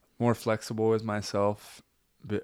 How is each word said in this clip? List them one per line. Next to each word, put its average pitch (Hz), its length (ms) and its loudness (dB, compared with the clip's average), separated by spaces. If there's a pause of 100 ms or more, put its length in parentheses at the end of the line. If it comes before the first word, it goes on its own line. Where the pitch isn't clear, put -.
(180)
more 120 160 2
flexible 110 540 0
with 110 160 2
myself 104 800 -2 (440)
b-, 104 180 -2